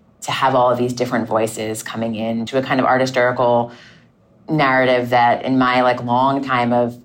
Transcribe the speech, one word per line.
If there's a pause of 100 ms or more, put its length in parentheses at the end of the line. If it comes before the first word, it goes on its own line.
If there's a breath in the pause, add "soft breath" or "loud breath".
(220)
to
have
all
of
these
different
voices
coming
in
to
a
kind
of
art
historical (800 loud breath)
narrative
that
in
my,
like,
long
time
of,